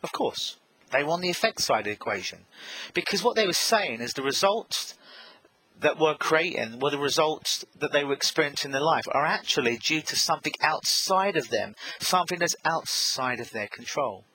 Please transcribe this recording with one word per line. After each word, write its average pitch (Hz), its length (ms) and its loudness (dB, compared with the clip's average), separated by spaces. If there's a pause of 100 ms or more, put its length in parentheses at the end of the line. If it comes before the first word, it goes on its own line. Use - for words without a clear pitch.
Of 180 100 -8
course, - 440 -4 (360)
they 139 120 4
were 151 60 -2
on 175 100 0
the 180 80 -2
effect 214 320 0
side - 200 2
of 107 40 -6
the 104 60 -2
equation. 95 560 -6 (480)
Because 175 280 -2
what 233 140 2
they 220 100 4
were 175 60 0
saying 160 480 0
is 120 140 -6
the 135 80 -6
results 196 720 0 (840)
that 151 200 2
were 151 160 4
creating 147 680 0
were 139 100 2
the 143 80 -2
results 151 680 0 (120)
that 143 140 -4
they 143 100 4
were 139 120 0
experiencing 143 560 0
in - 20 -6
their 139 80 0
life 151 320 2
are 139 140 2
actually 143 500 0
due 156 240 0
to - 160 -6
something 156 460 0
outside 190 760 2
of 139 140 -2
them, 101 240 -2 (260)
something 180 380 2
that's 170 260 0
outside 127 760 0
of 117 100 -8
their 104 180 -6
control. 120 560 -4 (100)